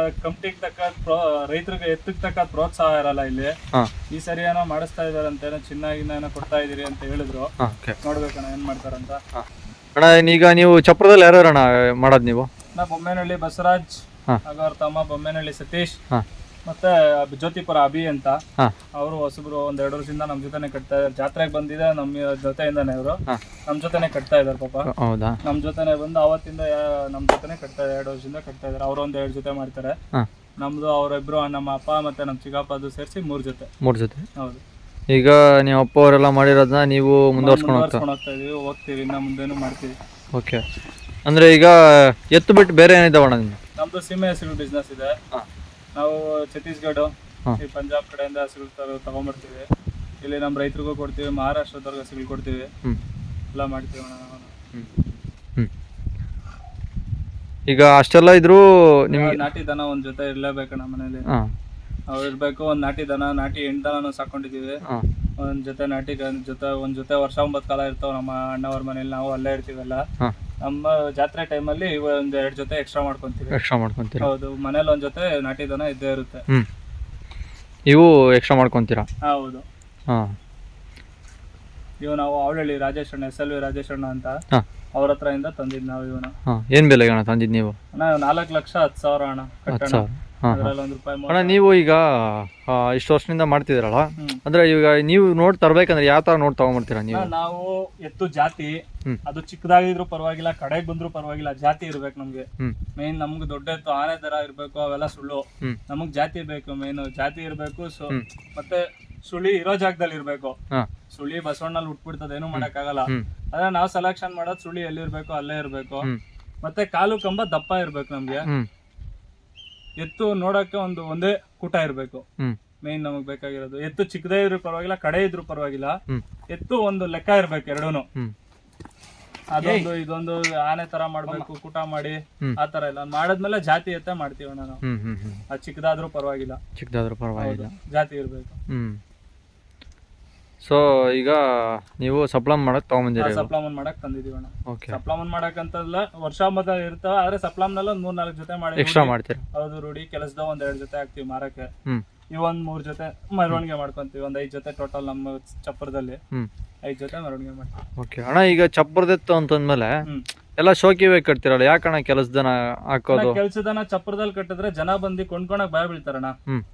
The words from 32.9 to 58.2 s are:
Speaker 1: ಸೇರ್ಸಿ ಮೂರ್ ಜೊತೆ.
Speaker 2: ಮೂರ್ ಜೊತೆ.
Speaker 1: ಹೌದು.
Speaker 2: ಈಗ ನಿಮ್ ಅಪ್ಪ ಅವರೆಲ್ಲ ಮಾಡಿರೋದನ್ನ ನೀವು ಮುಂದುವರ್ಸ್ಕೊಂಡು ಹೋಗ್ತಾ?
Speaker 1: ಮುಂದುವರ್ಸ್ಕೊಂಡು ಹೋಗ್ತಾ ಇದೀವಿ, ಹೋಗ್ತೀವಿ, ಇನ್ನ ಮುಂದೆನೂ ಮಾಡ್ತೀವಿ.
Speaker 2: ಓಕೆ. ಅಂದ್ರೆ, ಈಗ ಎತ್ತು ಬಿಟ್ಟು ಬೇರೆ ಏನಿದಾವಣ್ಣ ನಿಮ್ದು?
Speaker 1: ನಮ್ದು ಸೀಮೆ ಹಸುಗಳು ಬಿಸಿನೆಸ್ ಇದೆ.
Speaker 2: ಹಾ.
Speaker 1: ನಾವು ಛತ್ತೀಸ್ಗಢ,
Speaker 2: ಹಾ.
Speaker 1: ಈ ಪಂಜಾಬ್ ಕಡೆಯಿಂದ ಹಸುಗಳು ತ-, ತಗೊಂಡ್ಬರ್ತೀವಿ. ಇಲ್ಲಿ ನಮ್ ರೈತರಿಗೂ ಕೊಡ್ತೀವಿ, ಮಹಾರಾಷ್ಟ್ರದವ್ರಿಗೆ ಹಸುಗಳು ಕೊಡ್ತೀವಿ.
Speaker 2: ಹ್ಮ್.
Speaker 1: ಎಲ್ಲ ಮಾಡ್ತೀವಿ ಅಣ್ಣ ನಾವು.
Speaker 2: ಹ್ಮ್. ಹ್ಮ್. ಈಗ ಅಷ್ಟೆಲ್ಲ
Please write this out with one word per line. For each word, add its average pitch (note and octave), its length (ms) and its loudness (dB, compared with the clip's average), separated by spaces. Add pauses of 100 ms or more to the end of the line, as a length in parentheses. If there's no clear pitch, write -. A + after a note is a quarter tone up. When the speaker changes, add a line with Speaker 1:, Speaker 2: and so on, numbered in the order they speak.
Speaker 1:
ಸೇರ್ಸಿ D3 300 -12
ಮೂರ್ C#3+ 220 -8
ಜೊತೆ. B2+ 260 -12 (140)
Speaker 2:
ಮೂರ್ B2+ 160 4
ಜೊತೆ. C#3 420 -8
Speaker 1:
ಹೌದು. B2+ 340 -14 (380)
Speaker 2:
ಈಗ C3 180 6 (320)
ನಿಮ್ C3+ 160 4
ಅಪ್ಪ C3+ 200 2
ಅವರೆಲ್ಲ C#3+ 300 10
ಮಾಡಿರೋದನ್ನ C#3 560 6
ನೀವು C#3 480 6
ಮುಂದುವರ್ಸ್ಕೊಂಡು C3 480 4
ಹೋಗ್ತಾ? - 180 0
Speaker 1:
ಮುಂದುವರ್ಸ್ಕೊಂಡು C#3+ 140 -2
ಹೋಗ್ತಾ C#3 180 -10
ಇದೀವಿ, C#3 360 -8
ಹೋಗ್ತೀವಿ, C3+ 360 -8
ಇನ್ನ C#3 140 -4
ಮುಂದೆನೂ C3+ 380 -6
ಮಾಡ್ತೀವಿ. C3 420 -8 (400)
Speaker 2:
ಓಕೆ. B2 220 -4 (680)
ಅಂದ್ರೆ, D#3+ 280 10
ಈಗ D#3 100 10 (680)
ಎತ್ತು E3 220 8
ಬಿಟ್ಟು F#3+ 200 8
ಬೇರೆ E3+ 200 12
ಏನಿದಾವಣ್ಣ D3+ 400 8
ನಿಮ್ದು? G#2+ 460 -6
Speaker 1:
ನಮ್ದು F3 200 -4
ಸೀಮೆ F#3 280 -4
ಹಸುಗಳು D#3+ 260 -6
ಬಿಸಿನೆಸ್ C#3+ 380 -6
ಇದೆ. C3+ 160 -8
Speaker 2:
ಹಾ. B2 400 -8 (480)
Speaker 1:
ನಾವು D3+ 500 -4
ಛತ್ತೀಸ್ಗಢ, D3+ 520 -8
Speaker 2:
ಹಾ. B2+ 640 -4
Speaker 1:
ಈ - 20 -10
ಪಂಜಾಬ್ C#3+ 460 -6
ಕಡೆಯಿಂದ C#3+ 240 -8
ಹಸುಗಳು C#3 640 -10
ತ-, C3+ 80 -16
ತಗೊಂಡ್ಬರ್ತೀವಿ. C3+ 720 -6 (480)
ಇಲ್ಲಿ C#3+ 140 -6
ನಮ್ C#3+ 200 -4
ರೈತರಿಗೂ C#3+ 380 -6
ಕೊಡ್ತೀವಿ, C#3+ 320 -8
ಮಹಾರಾಷ್ಟ್ರದವ್ರಿಗೆ C#3 760 -6
ಹಸುಗಳು C3 240 -14
ಕೊಡ್ತೀವಿ. B2+ 360 -8
Speaker 2:
ಹ್ಮ್. B2+ 340 -6 (540)
Speaker 1:
ಎಲ್ಲ C#3 140 -6
ಮಾಡ್ತೀವಿ C3 400 -10
ಅಣ್ಣ C3 80 -18
ನಾವು. B2+ 200 -18 (440)
Speaker 2:
ಹ್ಮ್. - 280 -4 (520)
ಹ್ಮ್. A#2 120 0 (2000)
ಈಗ C#3 160 6
ಅಷ್ಟೆಲ್ಲ C#3+ 460 10